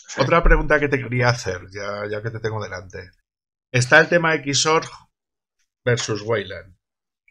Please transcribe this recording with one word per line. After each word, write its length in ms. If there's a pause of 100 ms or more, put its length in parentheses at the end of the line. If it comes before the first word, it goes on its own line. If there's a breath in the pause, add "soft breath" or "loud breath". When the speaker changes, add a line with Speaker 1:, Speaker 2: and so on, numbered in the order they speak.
Speaker 1:
Sí. 140
Speaker 2:
Otra 240
pregunta 340
que 80
te 140
quería 300
hacer, 320 (100)
ya, 360
ya 140
que 80
te 80
tengo 240
delante. 480 (640)
Está 260
el 100
tema 280
Xorg 520 (960)
versus 380
Wayland. 540 (540)